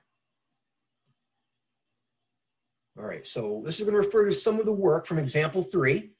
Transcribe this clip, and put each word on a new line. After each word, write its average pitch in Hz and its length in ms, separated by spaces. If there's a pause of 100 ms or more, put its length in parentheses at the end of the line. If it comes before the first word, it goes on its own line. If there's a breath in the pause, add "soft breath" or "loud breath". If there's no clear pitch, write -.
(3000)
All 104 60
right, - 220
so 107 380
this 165 140
is 214 60
gonna 208 140
refer 208 260
to 196 80
some 220 260
of 214 80
the 220 60
work 190 320
from 165 140
example 151 440
three. 175 580